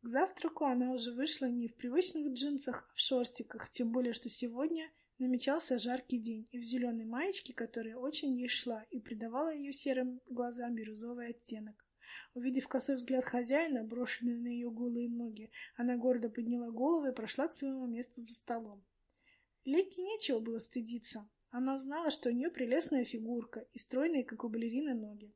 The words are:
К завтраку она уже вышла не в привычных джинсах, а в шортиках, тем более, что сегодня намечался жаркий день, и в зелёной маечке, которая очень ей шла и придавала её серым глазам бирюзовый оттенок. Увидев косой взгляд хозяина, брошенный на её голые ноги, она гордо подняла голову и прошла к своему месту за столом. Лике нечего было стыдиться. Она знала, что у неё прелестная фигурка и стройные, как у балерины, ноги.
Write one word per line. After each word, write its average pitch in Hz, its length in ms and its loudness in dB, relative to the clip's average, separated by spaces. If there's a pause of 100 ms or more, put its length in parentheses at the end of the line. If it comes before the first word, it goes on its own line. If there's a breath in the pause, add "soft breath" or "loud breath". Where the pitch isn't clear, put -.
К 240 60 -10
завтраку 302 580 2
она 254 260 4
уже 240 200 -2
вышла 262 360 0
не 240 200 0
в - 80 -8
привычных 294 580 2
джинсах, 269 540 -2
а - 60 -20
в - 60 -10
шортиках, - 720 0
тем 233 200 0
более, 240 220 2
что - 160 -6
сегодня 311 640 -2 (260 soft breath)
намечался 254 640 2
жаркий 247 400 -2
день, 220 320 -6
и 247 80 -6
в 240 40 -6
зелёной 233 420 0
маечке, 269 480 -2
которая 226 440 -4
очень 269 400 0
ей 247 100 0
шла 226 440 -2
и 240 80 -4
придавала 233 540 -2
её 285 180 -4
серым 254 560 0
глазам 240 480 -2
бирюзовый 226 540 -6
оттенок. 214 540 -10 (520 loud breath)
Увидев 254 320 0
косой 269 280 2
взгляд 254 300 2
хозяина, 254 580 2
брошенный 233 540 0
на 240 100 -2
её 240 240 -2
голые 240 380 0
ноги, 226 420 -4 (240 loud breath)
она 247 220 2
гордо 240 320 4
подняла 233 400 -2
голову 277 380 4
и 254 80 0
прошла 247 320 0
к 330 60 -4
своему 269 340 -4
месту 240 340 -6
за 226 120 -10
столом. 220 520 -6 (800 soft breath)
Лике 359 380 2
нечего 392 360 0
было 226 200 -2
стыдиться. 226 680 -6 (220)
Она 262 300 0
знала, 285 320 0
что - 180 2
у - 20 4
неё 254 200 2
прелестная 269 520 4
фигурка 233 680 -4
и 240 60 -10
стройные, 277 440 2
как 220 200 -6
у 240 60 0
балерины, 233 440 0
ноги. 208 420 -6